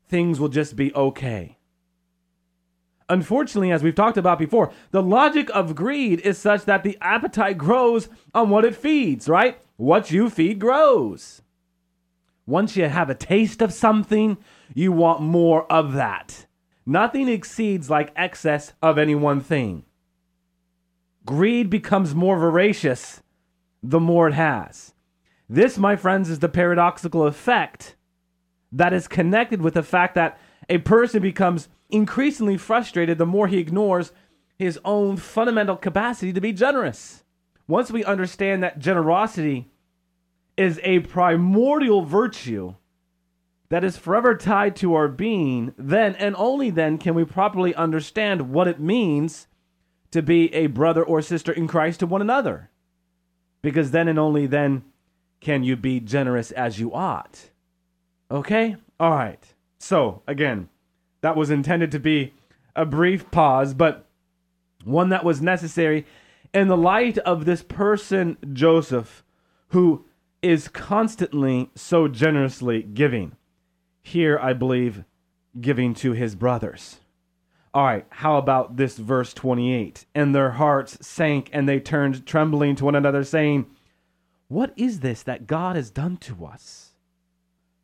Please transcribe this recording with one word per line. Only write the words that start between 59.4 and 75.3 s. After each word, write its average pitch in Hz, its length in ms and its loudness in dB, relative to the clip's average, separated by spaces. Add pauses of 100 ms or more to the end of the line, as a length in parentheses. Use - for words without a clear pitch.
So, 123 480 -2
again, 139 420 -4 (520)
that 160 160 0
was 151 140 0
intended 151 420 0
to 151 60 -4
be 143 340 0 (440)
a 160 100 0
brief 170 440 0
pause, 139 440 2
but 147 320 2 (800)
one 156 240 0
that 185 160 0
was 156 180 0
necessary 160 640 -2 (460)
in 196 160 2
the 190 80 4
light 208 420 2
of 170 260 -2
this 170 180 0
person, 196 720 -2 (160)
Joseph, 135 720 0 (440)
who 180 360 2 (380)
is 165 260 0
constantly 147 1080 -2
so 165 320 2
generously 131 760 0
giving. 107 520 -4 (680)
Here, 156 360 0
I 131 140 -2
believe, 123 520 -2 (540)